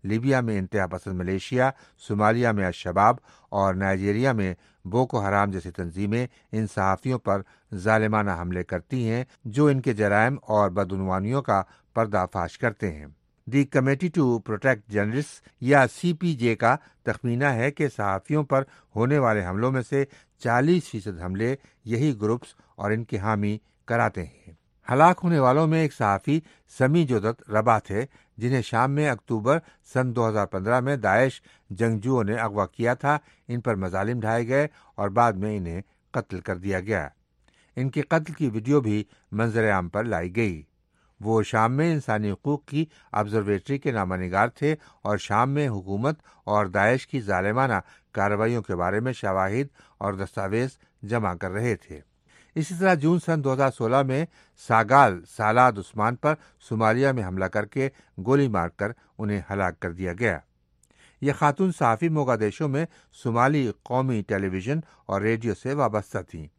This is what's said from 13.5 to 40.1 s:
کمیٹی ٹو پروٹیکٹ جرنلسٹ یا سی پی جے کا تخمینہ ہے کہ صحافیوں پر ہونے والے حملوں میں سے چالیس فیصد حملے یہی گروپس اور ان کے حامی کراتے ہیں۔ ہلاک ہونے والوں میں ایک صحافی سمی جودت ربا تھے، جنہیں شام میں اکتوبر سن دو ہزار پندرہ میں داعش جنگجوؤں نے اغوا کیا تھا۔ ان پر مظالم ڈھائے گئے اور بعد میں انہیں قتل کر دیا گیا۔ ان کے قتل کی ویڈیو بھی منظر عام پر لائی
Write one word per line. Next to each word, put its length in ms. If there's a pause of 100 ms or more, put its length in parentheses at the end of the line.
کمیٹی 440
ٹو 320
پروٹیکٹ 520
جرنلسٹ 580 (120)
یا 320
سی 200
پی 200
جے 220
کا 200 (280)
تخمینہ 420
ہے 260
کہ 160 (100)
صحافیوں 460
پر 200 (320)
ہونے 220
والے 280
حملوں 260
میں 180
سے 160 (340)
چالیس 440
فیصد 420
حملے 300 (300)
یہی 360
گروپس 260 (280)
اور 160
ان 120
کے 140
حامی 400 (280)
کراتے 380
ہیں۔ 300 (400)
ہلاک 300
ہونے 160
والوں 280
میں 140
ایک 120
صحافی 460 (380)
سمی 280
جودت 460
ربا 280
تھے، 260 (320)
جنہیں 240
شام 300
میں 180
اکتوبر 480 (360)
سن 220
دو 140
ہزار 160
پندرہ 340
میں 160
داعش 460 (280)
جنگجوؤں 540
نے 120
اغوا 300
کیا 280
تھا۔ 240 (300)
ان 140
پر 140
مظالم 440
ڈھائے 280
گئے 200 (280)
اور 140
بعد 240
میں 240
انہیں 240 (300)
قتل 280
کر 180
دیا 220
گیا۔ 280 (680)
ان 140
کے 120
قتل 320
کی 160
ویڈیو 320
بھی 220 (280)
منظر 400
عام 180
پر 140
لائی 320